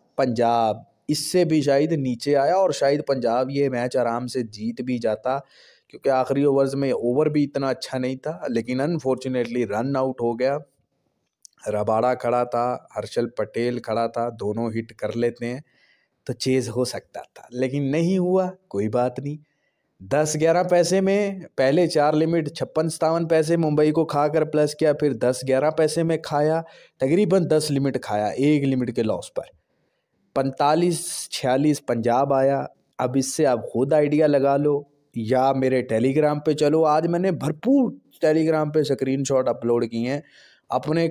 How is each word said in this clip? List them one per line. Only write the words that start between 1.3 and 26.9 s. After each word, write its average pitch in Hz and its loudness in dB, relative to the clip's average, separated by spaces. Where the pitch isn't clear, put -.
भी 156 2
शायद 143 2
नीचे 135 -2
आया 143 2
और 185 2
शायद 143 0
पंजाब 127 0
ये 139 0
मैच 123 -2
आराम 120 -2
से 127 -4
जीत 110 -8
भी 123 -4
जाता, 117 -2
क्योंकि - -4
आखिरी 135 2
ओवर्स 135 2
में 139 0
ओवर 123 0
भी 147 2
इतना 139 -2
अच्छा - -6
नहीं 127 -4
था, 165 -10
लेकिन 123 -2
unfortunately 127 -2
रन 127 -2
आउट 131 -4
हो 117 0
गया। 135 -2
रबाड़ा 110 0
खड़ा 120 -2
था, 120 -4
हर्षल 117 -4
पटेल 117 -4
खड़ा 113 -2
था, 117 -4
दोनों 110 -6
हिट 113 -6
कर 107 -8
लेते 117 -2
हैं 123 -10
तो 123 -6
चेज 131 0
हो 120 -2
सकता - -10
था, - -20
लेकिन 135 -2
नहीं 170 0
हुआ, 180 2
कोई 101 -4
बात 123 0
नहीं। 143 -8
दस 151 0
ग्यारह 165 2
पैसे 175 2
में 196 -2
पहले 175 4
चार 151 2
लिमिट 160 0
छप्पन - -2
सत्तावन 165 0
पैसे 160 2
मुंबई 151 4
को 160 2
खाकर 151 0
प्लस 151 0
किया, 151 2
फिर 143 0
दस 127 0
ग्यारह 131 2
पैसे 156 0
में 160 -2
खाया, 156 0